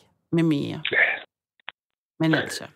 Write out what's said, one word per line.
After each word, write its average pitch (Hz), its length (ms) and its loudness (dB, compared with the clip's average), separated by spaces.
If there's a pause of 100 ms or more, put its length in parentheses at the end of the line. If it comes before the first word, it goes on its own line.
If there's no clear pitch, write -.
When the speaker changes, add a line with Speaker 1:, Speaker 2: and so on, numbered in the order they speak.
(320)
Speaker 1:
med 165 120 4
mere." 147 380 0 (100)
Speaker 2:
Ja. - 140 2 (1120)
Speaker 1:
Men 160 140 2
altså, - 300 -2 (120)